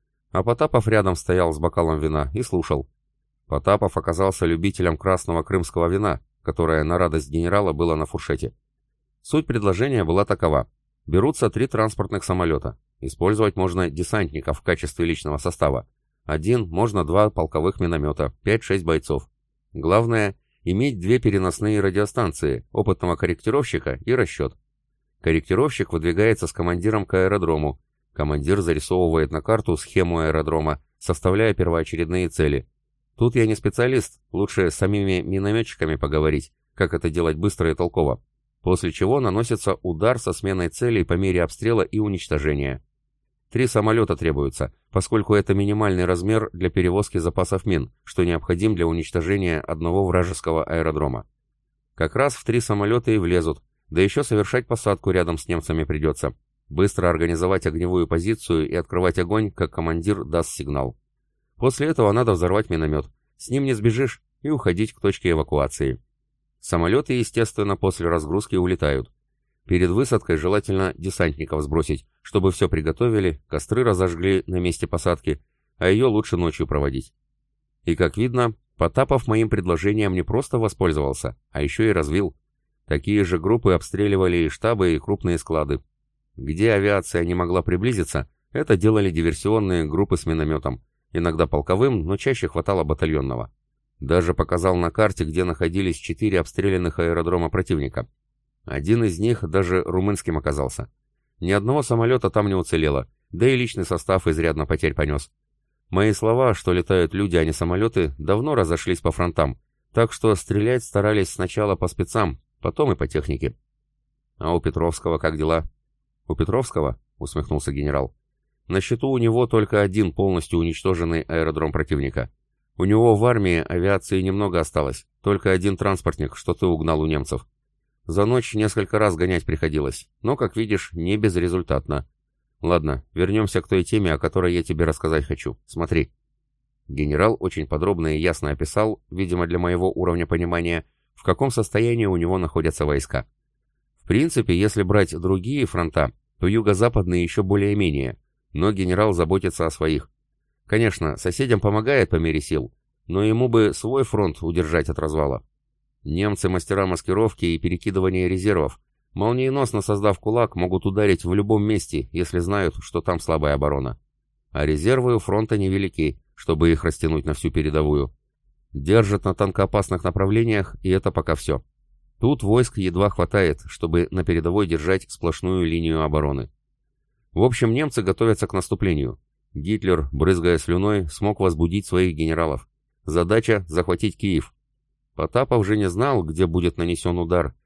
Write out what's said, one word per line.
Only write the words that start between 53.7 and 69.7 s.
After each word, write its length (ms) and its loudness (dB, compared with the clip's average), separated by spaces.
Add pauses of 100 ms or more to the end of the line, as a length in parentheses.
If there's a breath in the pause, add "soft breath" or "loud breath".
да 100 2
ещё 220 2
совершать 460 -2
посадку 420 -2
рядом 260 0
с 120 -10
немцами 340 -2
придётся. 500 -2 (360)
Быстро 400 2
организовать 580 0
огневую 400 0
позицию 600 0
и 80 -6
открывать 420 0
огонь, 320 0
как 220 -4
командир 500 -2
даст 280 -2
сигнал. 460 -6 (600)
После 320 0
этого 240 4
надо 200 2
взорвать 380 0
миномёт. 400 -2 (260)
С 120 -16
ним 160 0
не 80 0
сбежишь, 500 0 (200)
и 80 -4
уходить 420 0
к 80 -20
точке 300 0
эвакуации. 720 0 (600)
Самолёты, 540 0
естественно, 600 -2
после 320 -2
разгрузки 460 -2
улетают. 560 0 (560)
Перед 240 4